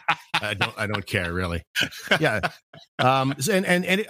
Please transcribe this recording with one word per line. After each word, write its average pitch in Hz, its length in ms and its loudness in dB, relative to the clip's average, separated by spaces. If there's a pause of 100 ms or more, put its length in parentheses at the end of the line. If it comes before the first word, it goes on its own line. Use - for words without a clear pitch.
(340)
I 107 180 -2
don't, 110 260 -2
I 107 80 0
don't 104 200 -4
care, 87 260 -2
really. 87 300 -2 (580)
Yeah. 117 200 2 (580)
Um, 135 400 4
s-, 135 100 -4
and, 196 160 2
and, 180 220 2
and 190 240 0